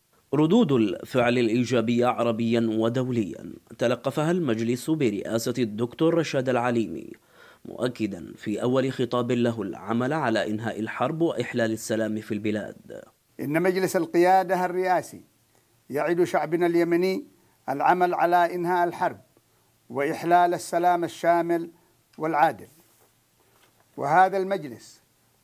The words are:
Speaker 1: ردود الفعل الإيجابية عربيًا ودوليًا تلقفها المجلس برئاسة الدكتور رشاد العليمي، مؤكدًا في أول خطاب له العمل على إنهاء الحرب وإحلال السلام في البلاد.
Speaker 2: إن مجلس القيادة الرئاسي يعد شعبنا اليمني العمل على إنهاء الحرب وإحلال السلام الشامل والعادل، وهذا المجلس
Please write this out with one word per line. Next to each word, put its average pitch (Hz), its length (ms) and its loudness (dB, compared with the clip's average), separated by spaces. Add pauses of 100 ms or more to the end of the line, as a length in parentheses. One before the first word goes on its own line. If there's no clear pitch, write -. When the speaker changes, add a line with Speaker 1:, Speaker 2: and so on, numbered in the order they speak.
(340)
Speaker 1:
ردود 160 380 4
الفعل 120 640 2
الإيجابية 120 720 2
عربيًا 117 640 0
ودوليًا 117 840 -2 (240)
تلقفها 131 540 -2
المجلس 123 580 -2
برئاسة 117 680 -2
الدكتور 120 560 0
رشاد 139 360 0
العليمي، 120 600 -2 (540)
مؤكدًا 104 720 -6
في 104 260 -6
أول 131 300 0
خطاب 123 400 -2
له 117 300 0
العمل 113 520 -4
على 113 360 0
إنهاء 107 300 -4
الحرب 127 420 -2
وإحلال 120 500 0
السلام 110 500 -2
في 107 120 -6
البلاد. 104 680 -6 (380)
Speaker 2:
إن 147 220 -2
مجلس 185 340 0
القيادة 180 680 4
الرئاسي 180 560 -2 (680)
يعد 151 340 0
شعبنا 170 420 0
اليمني 170 600 2 (440)
العمل 170 440 2
على 170 420 2
إنهاء 175 320 0
الحرب 165 320 -4 (720)
وإحلال 160 640 2
السلام 175 500 0
الشامل 170 640 0 (480)
والعادل، 151 500 0 (1300)
وهذا 185 400 4
المجلس 185 680 -6 (400)